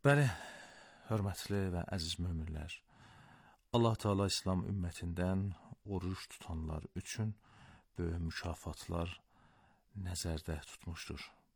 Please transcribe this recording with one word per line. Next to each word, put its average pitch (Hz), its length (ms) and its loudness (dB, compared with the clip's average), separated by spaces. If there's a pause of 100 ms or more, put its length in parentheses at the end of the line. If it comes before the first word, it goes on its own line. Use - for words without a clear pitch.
Bəli, 143 220 8 (760)
hörmətli 101 640 0
və 87 200 0
əziz 80 280 -2
möminlər, 80 600 -4 (960)
Allah 113 240 8
Teala 101 320 4
İslam 92 300 2 (100)
ümmətindən 92 800 0 (420)
oruç 92 400 -4
tutanlar 80 540 -6 (100)
üçün 107 380 -2 (640)
böyük 85 260 0
mükafatlar 85 880 -2 (880)
nəzərdə 85 640 -2
tutmuşdur. - 560 -10 (360)